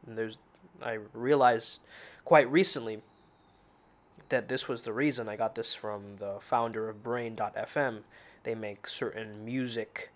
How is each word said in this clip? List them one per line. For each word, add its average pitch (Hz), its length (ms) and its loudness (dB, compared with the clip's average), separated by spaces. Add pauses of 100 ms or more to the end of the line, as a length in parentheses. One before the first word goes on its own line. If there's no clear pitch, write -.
And 110 100 -12
there's, 110 220 -4 (420)
I 113 180 -4 (140)
realized 123 680 4 (440)
quite 143 260 10
recently 120 520 2 (1300)
that 127 200 0
this 131 200 -2
was 120 140 -4
the 113 100 -6
reason. 120 360 0
I 107 80 -8
got 110 200 -2
this - 180 -6
from 101 440 -8
the 101 220 -8
founder 113 480 -2
of 104 140 -12
Brain 117 320 -4
dot 110 220 -4
F 110 200 -4
M. 120 280 0 (400)
They 117 100 -4
make 107 320 -10
certain 107 580 -8
music 117 720 -6